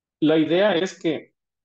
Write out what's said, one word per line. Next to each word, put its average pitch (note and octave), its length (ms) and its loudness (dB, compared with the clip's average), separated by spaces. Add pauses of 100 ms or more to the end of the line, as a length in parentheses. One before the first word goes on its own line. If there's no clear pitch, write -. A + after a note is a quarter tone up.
(200)
la D#3 160 2
idea F3 380 2
es F3+ 260 -4
que - 340 -6 (300)